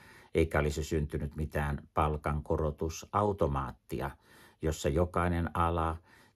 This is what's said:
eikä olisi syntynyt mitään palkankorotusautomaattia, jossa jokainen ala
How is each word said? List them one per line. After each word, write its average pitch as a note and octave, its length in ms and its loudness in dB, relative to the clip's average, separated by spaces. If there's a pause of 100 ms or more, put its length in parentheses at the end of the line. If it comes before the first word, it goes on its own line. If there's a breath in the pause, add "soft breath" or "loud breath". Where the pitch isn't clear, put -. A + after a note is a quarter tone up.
(340 loud breath)
eikä D#2+ 260 4
olisi D2 240 0
syntynyt D2 520 -2
mitään D2 580 -2
palkankorotusautomaattia, D2+ 2250 0 (500 loud breath)
jossa D2+ 280 0
jokainen E2+ 640 2
ala E2 440 0 (380 loud breath)